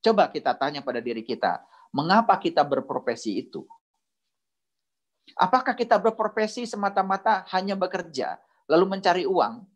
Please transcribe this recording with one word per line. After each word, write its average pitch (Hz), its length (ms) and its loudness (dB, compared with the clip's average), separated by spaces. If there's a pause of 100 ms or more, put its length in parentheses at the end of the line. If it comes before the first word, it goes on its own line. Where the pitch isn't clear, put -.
Coba 202 280 4
kita 139 240 -2
tanya 139 280 -4
pada 120 200 -6
diri 117 240 -6
kita, 104 360 -2 (280)
mengapa 190 480 4
kita 160 240 0
berprofesi 127 800 -2
itu? - 240 -12 (1700)
Apakah 254 420 2
kita 233 240 2
berprofesi 214 640 -2
semata-mata 196 880 -2
hanya 190 240 -2
bekerja, 170 640 -4 (240)
lalu 190 320 4
mencari 180 320 0
uang 127 360 0 (120)